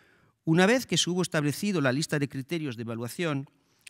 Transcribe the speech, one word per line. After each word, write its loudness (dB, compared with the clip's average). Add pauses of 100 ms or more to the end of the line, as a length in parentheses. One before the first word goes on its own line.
(460)
Una 6
vez 4
que 0
se 2
hubo 0
establecido 0
la 4
lista -2
de -2
criterios -6
de -8
evaluación -4 (400)